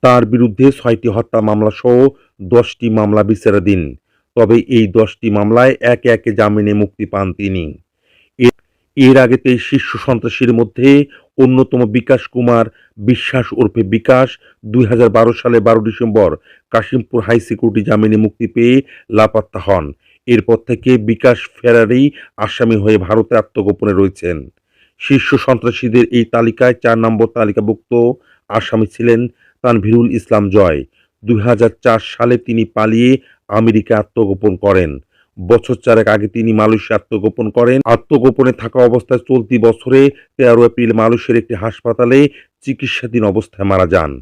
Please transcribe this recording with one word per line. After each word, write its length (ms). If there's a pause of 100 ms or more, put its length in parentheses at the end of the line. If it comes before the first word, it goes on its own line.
তার 220
বিরুদ্ধে 460
ছয়টি 380
হত্যা 320
মামলা 300
সহ 240 (460)
দশটি 480
মামলা 340
বিচারাধীন। 580 (560)
তবে 200 (120)
এই 180
দশটি 420
মামলায় 520
একে 280
একে 220
জামিনে 420
মুক্তি 320
পান 280
তিনি। 320 (720)
এ-, 200 (380)
এর 200
আগে 200
তেইশ 260
শীর্ষ 340
সন্ত্রাসীর 560
মধ্যে 360 (480)
অন্যতম 480
বিকাশ 420
কুমার 380 (320)
বিশ্বাস 560
ওরফে 300
বিকাশ 440 (360)
দুই 220
হাজার 240
বারো 240
সালে 260
বারো 220
ডিসেম্বর 500 (400)
কাশিমপুর 500
হাই 180
সিকিউরিটি 440
জামিনে 340
মুক্তি 300
পেয়ে 280 (340)
লাপাত্তা 500
হন। 260 (420)
এরপর 300
থেকে 400
বিকাশ 400 (120)
ফেরারি 520 (360)
আসামি 400
হয়ে 200
ভারতে 380
আত্মগোপনে 580
রয়েছেন। 440 (640)
শীর্ষ 340
সন্ত্রাসীদের 760
এই 140
তালিকায় 560
চার 160
নম্বর 300
তালিকাভুক্ত 640 (580)
আসামি 380
ছিলেন 320 (440)
তানভীরুল 520
ইসলাম 340
জয়। 300 (440)
দুই 180
হাজার 300 (100)
চার 220
সালে 340
তিনি 280
পালিয়ে 460 (380)
আমেরিকায় 520
আত্মগোপন 540
করেন। 360 (460)
বছর 380
চারেক 320
আগে 200
তিনি 260
মালয়েশিয়া 460
আত্মগোপন 500
করেন। 360
আত্মগোপনে 680
থাকা 300
অবস্থায় 440
চলতি 300
বছরে 440 (320)
তেরো 320
এপ্রিল 280
মালয়েশিয়ার 480
একটি 120
হাসপাতালে 680 (420)
চিকিৎসাধীন 600
অবস্থায় 460
মারা 180
যান। 240 (100)